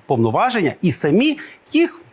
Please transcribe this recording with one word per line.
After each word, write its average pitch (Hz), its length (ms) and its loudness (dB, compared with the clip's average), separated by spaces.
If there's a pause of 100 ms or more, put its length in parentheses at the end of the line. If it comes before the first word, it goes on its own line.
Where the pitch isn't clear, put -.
повноваження 156 760 0
і 170 100 0
самі 226 460 0 (340)
їх 339 300 0 (120)